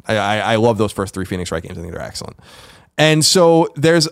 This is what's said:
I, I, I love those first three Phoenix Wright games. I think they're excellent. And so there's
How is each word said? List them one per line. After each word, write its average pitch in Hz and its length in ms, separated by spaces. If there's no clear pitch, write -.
I, 110 120
I, 104 200
I 107 200
love 113 200
those 104 140
first 98 220
three 95 100
Phoenix 90 260
Wright 82 140
games. 90 140
I 85 40
think 85 120
they're - 80
excellent. - 360
And 156 260
so 170 520
there's 160 360